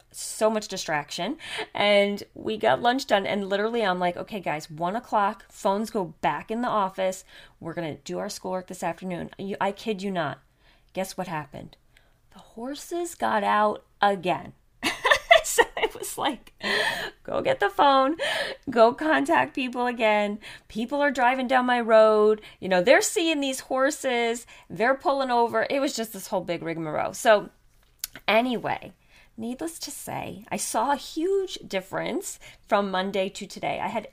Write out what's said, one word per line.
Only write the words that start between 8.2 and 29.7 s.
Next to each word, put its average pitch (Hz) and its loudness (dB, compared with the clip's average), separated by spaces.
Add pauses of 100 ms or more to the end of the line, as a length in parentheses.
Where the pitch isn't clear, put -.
schoolwork 185 -8
this 180 -12
afternoon." 170 -6
You, 196 -6
I 196 0
kid 196 -6
you 196 -4
not. 160 -4 (540)
Guess 185 -6
what 180 -6
happened? 156 -10 (560)
The - -20
horses 294 -8
got 220 0
out 208 2 (160)
again. 180 0 (300)
<laughs> 285 -2 (520)
So - 2 (120)
it - -4
was - -10
like, - -4 (720)
"Go - -2
get - 0
the 403 0
phone, 277 4 (540)
go 233 8
contact 277 2
people 247 -4
again. 214 2 (300)
People 247 -4
are 285 4
driving 254 2
down 247 2
my 247 2
road. 214 6 (200)
You 190 -6
know, 185 4
they're 277 6
seeing 330 0
these 269 -4
horses. 254 -2 (240)
They're 220 2
pulling 269 0
over." 226 2
It 277 0
was 262 0
just 220 -6
this 190 -12
whole 190 -2
big 170 -4
rigmarole. 160 -4
So 208 4 (800)
anyway, 208 0 (440)
needless 247 -8